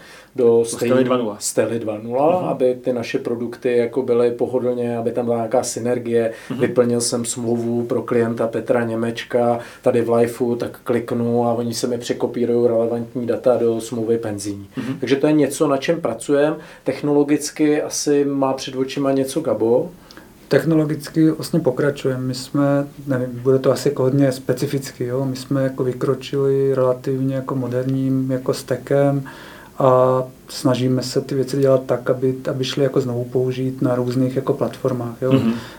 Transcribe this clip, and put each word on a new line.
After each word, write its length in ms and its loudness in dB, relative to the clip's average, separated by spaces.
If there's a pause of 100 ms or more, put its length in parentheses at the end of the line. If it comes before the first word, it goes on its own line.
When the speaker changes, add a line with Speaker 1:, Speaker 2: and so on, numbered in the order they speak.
(360)
Speaker 1:
do 80 2 (140)
Speaker 2:
Do 60 4
Speaker 1:
stejný 280 -2
Speaker 2:
Stely 120 6
dva 120 2
nula. 240 -2
Speaker 1:
Stely 380 -2
dva 240 -6
nula, 380 2
Speaker 2:
Mhm. 80 -4
Speaker 1:
aby 260 2 (100)
ty 80 -2
naše 260 -4
produkty 580 -2
jako 260 0
byly 280 4
pohodlně, 680 -2
aby 140 -2
tam 120 -2
byla 120 0
nějaká 260 0
synergie. 720 0 (180)
Speaker 2:
Mhm. 100 -4
Speaker 1:
Vyplnil 400 2
jsem 240 -2
smlouvu 580 -2
pro 200 -2
klienta 440 0
Petra 380 0
Němečka 720 0 (240)
tady 200 4
v 120 0
Lifeu, 420 2
tak 280 -6
kliknu 640 0
a 60 2
oni 220 -2
se 120 -4
mi 120 -2
překopírujou 680 0
relevantní 600 0
data 300 2
do 240 2
smlouvy 380 -2
penzijní. 580 -8
Speaker 2:
Mhm. 240 -6
Speaker 1:
Takže 160 0
to 100 0
je 60 4
něco, 360 2
na 80 2
čem 240 0
pracujeme. 560 0 (280)
Technologicky 1000 2
asi 420 0
má 280 0
před 240 -8
očima 360 0
něco 280 0
Gabo. 480 2 (600)
Speaker 3:
Technologicky 840 2
vlastně 300 -2
pokračujeme. 600 0
My 120 -2
jsme, 520 0 (200)
nevím, 220 0 (140)
bude 160 4
to 140 4
asi 160 0
jako 140 0
hodně 300 4
specificky, 720 -4
jo? 200 -2
My 120 -2
jsme 260 -2
jako 220 -2
vykročili 880 0
relativně 600 0
jako 180 -4
moderním 760 -2
jako 240 -2
stackem 720 0 (540)
a 440 4 (260)
snažíme 540 0
se 180 -2
ty 140 -6
věci 220 -2
dělat 300 4
tak, 240 -2
aby, 240 2 (160)
aby 140 -2
šly 180 -2
jako 180 2
znovu 240 -2
použít 580 -2
na 120 2
různých 420 0
jako 160 0
platformách, 680 -4
jo? 100 2
Speaker 2:
Mhm. 200 4 (260)